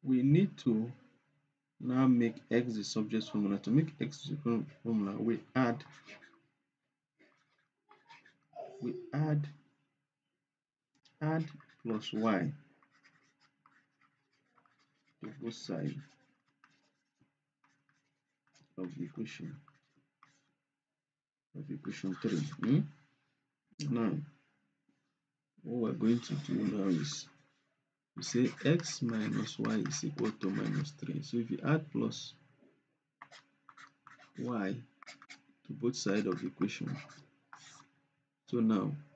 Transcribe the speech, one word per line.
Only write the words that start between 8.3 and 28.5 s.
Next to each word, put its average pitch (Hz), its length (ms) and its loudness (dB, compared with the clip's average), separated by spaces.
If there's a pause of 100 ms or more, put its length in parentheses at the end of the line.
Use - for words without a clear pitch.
we - 140 -4 (180)
add, 147 340 2 (1700)
add 156 240 0 (380)
plus 110 300 -4
y 98 400 2 (2750)
to - 100 -10 (120)
both 117 120 -6
sides - 400 -4 (2750)
of 92 180 -8
the 85 80 -6
equation, - 520 -10 (2000)
of 73 100 -8
equation - 540 -6
three. 101 160 0
Hmm? 104 420 2 (1120)
Now, 113 220 2 (1500)
what 113 260 -2
we're - 80 -2
going 117 220 4
to - 140 -4
do 87 200 -2
now 104 340 0
is, 73 380 0 (880)
we - 60 -10
say 127 260 2 (160)